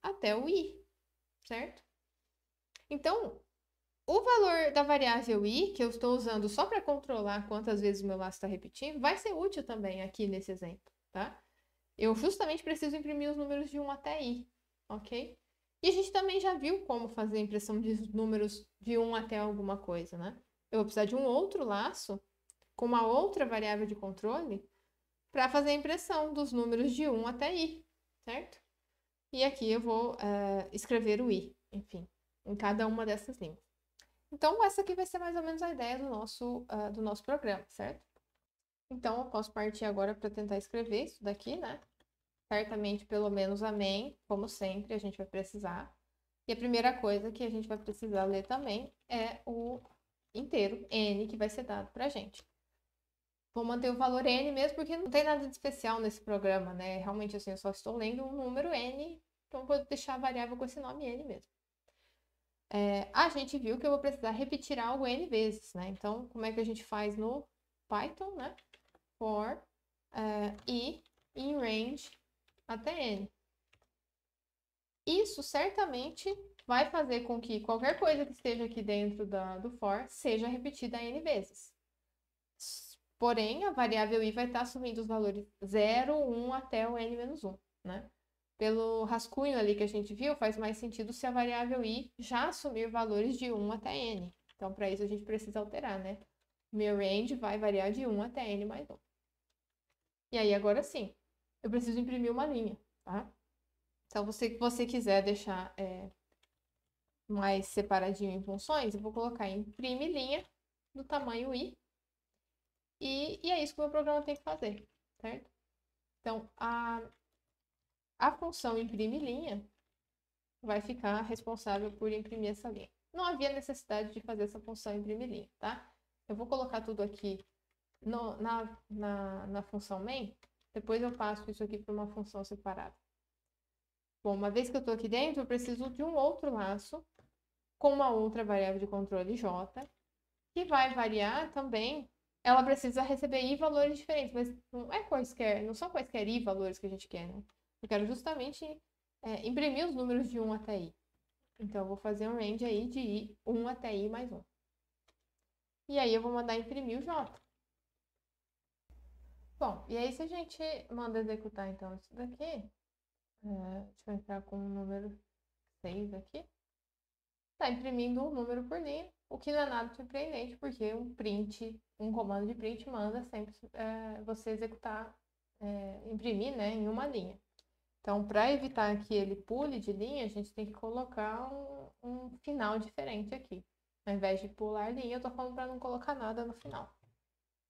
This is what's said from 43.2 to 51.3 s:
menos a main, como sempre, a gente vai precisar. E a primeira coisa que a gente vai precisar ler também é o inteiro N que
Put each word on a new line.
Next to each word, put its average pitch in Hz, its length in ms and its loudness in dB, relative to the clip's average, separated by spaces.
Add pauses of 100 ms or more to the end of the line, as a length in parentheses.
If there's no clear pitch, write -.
menos 202 320 2
a 220 80 2
main, 208 460 0 (100)
como 202 220 0
sempre, 202 460 -4
a 208 40 0
gente 202 180 -4
vai 196 100 -6
precisar. 190 680 -6 (520)
E 240 40 0
a 220 40 0
primeira 240 360 6
coisa 214 380 2
que 226 140 -4
a 226 60 -2
gente 220 180 -2
vai 214 100 -2
precisar 208 460 0
ler 196 200 2
também 254 480 -2 (160)
é 233 380 -2
o 240 340 -4 (540)
inteiro 220 560 0
N 214 380 2
que 226 80 -6